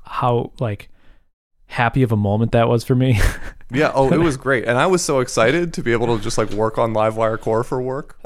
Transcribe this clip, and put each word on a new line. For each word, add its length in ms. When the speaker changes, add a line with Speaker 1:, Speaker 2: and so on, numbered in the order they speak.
Speaker 1:
how, 540
like, 300
happy 360
of 80
a 60
moment 340
that 160
was 160
for 120
me. 300
<laughs> 40
Speaker 2:
Yeah, 220
oh, 180
it 60
was 180
great. 300
And 140
I 80
was 160
so 160
excited 560
to 80
be 80
able 260
to 60
just, 160
like, 100
work 300
on 120
Livewire 480
Core 240
for 160
work. 460